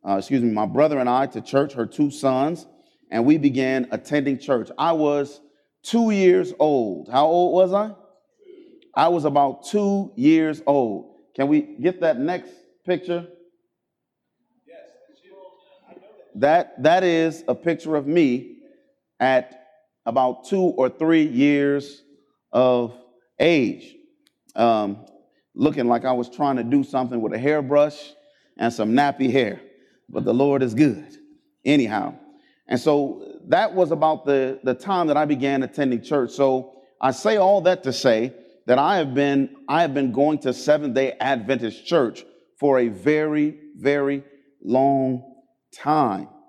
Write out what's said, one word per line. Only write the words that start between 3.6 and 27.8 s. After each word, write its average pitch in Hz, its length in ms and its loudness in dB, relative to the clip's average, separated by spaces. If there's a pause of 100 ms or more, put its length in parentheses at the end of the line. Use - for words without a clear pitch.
attending 135 480 -2
church. 120 380 -2
I 165 160 0
was 147 460 -2 (440)
two 226 260 0
years 185 500 4
old. 110 500 0
How 139 180 2
old 175 260 2
was 185 200 4
I? 208 200 -2 (1000)
I 160 140 4
was 170 160 0
about 139 400 0
two 202 500 -2
years 156 500 2
old. 127 480 -2 (220)
Can 139 120 -2
we 151 140 2
get 175 400 -4
that 156 180 0
next 170 320 -6 (320)
picture? 175 440 -6 (3000)
That, 143 480 0
that 175 200 4
is 165 440 0
a 123 80 -2
picture 160 400 -4
of 143 100 -2
me 143 520 0 (640)
at 127 400 0 (460)
about 127 400 -2
two 190 160 -2
or 131 280 2
three 160 340 2
years 143 800 0 (480)
of 123 440 2 (440)
age, 143 560 0 (600)
um, 110 500 0 (500)
looking 139 320 0
like 120 180 0
I 131 60 0
was 123 180 -4
trying 139 280 -4
to 117 60 -4
do 135 200 0
something 127 380 -4
with 110 120 -4
a 110 60 -6
hairbrush 147 580 0 (600)